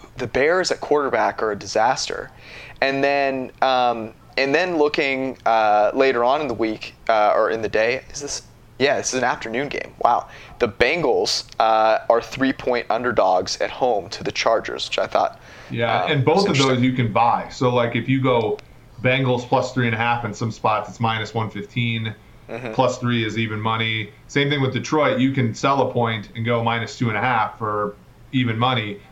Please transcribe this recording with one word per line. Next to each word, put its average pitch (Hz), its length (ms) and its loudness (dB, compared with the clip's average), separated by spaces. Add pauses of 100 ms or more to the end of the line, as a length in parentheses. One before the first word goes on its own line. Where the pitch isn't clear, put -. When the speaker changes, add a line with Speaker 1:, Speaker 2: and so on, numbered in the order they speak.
(180)
Speaker 1:
the 123 100 -6
Bears 160 440 0
at - 80 -4
quarterback 120 640 0
are 110 100 0
a 104 60 -4
disaster. 110 720 -2 (500)
And 135 240 0
then, 139 480 0 (120)
um, 123 500 0 (240)
and 139 160 0
then 175 240 0
looking, 135 580 0 (120)
uh, 107 480 4
later 131 280 4
on 135 180 2
in 147 60 -4
the 120 60 -4
week, 110 400 -4 (160)
uh, 107 260 4
or 104 140 4
in 110 140 -2
the 104 60 -2
day, 113 320 0 (120)
is - 80 -12
this? - 220 -10 (340)
Yeah, 131 200 2
this 104 180 -4
is - 0 -
an 127 80 0
afternoon 131 460 -4
game. - 280 -10
Wow. - 300 2 (320)
The 120 80 4
Bengals, 120 800 0 (140)
uh, 110 380 4 (100)
are 117 140 4
three-point 131 680 -2
underdogs 101 680 2
at 98 120 -2
home 104 380 -2
to - 140 -10
the - 80 -4
Chargers, - 560 0
which - 120 -4
I 101 80 -2
thought, - 320 0 (320)
Speaker 2:
Yeah, 113 320 0
Speaker 1:
um, 92 80 0
Speaker 2:
and 139 120 2
both 160 120 4
Speaker 1:
was 196 100 4
Speaker 2:
of 196 40 2
those 143 100 2
Speaker 1:
interesting. 127 240 2
Speaker 2:
you 127 100 2
can 117 180 0
buy. 110 380 2
So, 123 240 0
like, 120 220 0
if 117 120 -4
you 131 140 2
go 117 380 0 (420)
Bengals 127 460 2
plus 127 260 0
three 123 140 0
and 113 80 0
a - 20 0
half 117 260 0
in 107 120 -8
some 113 160 -4
spots, 107 380 -2
it's - 100 -14
minus 110 340 -2
one 110 160 -2
fifteen. 113 640 -4 (340)
Speaker 1:
Mm-hmm. 117 240 -10
Speaker 2:
Plus 123 280 0
three 120 260 0
is 107 120 -4
even 110 220 -2
money. 110 520 -2 (180)
Same 143 200 0
thing 143 120 0
with 123 100 0
Detroit. 127 480 0
You 131 140 4
can 117 200 0
sell 139 360 0
a - 20 -4
point 113 420 -2
and 113 120 -6
go 117 180 2
minus 113 340 -2
two 117 120 0
and 104 80 -2
a 101 40 -2
half 113 360 0
for 104 380 -4 (360)
even 120 260 0
money. 113 420 0 (120)